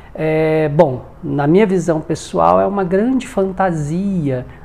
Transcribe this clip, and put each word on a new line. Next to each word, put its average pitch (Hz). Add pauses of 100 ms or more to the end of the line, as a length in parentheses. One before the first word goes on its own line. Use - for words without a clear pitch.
(160)
Eh, 156
bom, 147 (140)
na 143
minha 185
visão 165
pessoal, 170
é 196
uma 196
grande 220
fantasia, 175 (220)